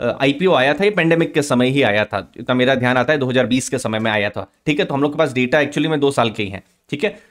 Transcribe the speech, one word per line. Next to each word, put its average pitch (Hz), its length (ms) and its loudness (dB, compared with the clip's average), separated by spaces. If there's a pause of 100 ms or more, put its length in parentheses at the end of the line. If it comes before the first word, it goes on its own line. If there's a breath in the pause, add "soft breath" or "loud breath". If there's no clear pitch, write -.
अ, 120 220 -2
आईपीओ 143 320 2
आया 139 200 4
था, 190 100 0
ये 208 60 2
पेंडेमिक 165 440 2
के 151 80 2
समय 127 260 2
ही 139 140 0
आया 107 220 2
था, 98 320 -6
इतना - 180 -4
मेरा 127 200 2
ध्यान 127 220 0
आता 123 160 2
है, 151 60 0
दो 131 80 -2
हज़ार 127 200 0
बीस 127 220 -2
के 131 100 -4
समय 110 200 -4
में 110 120 -2
आया 104 200 0
था, 98 220 -10 (140)
ठीक 151 120 0
है। 190 60 0
तो 160 100 -4
हम 139 80 -2
लोग 147 100 0
के 147 60 -4
पास 151 140 0
डेटा 127 260 0
actually 151 280 -2
में 156 140 -2
दो 143 100 2
साल 117 200 0
के 107 120 -6
ही 101 60 -6
हैं, 95 140 -12 (280)
ठीक - 140 -4
है। 202 140 -4 (120 loud breath)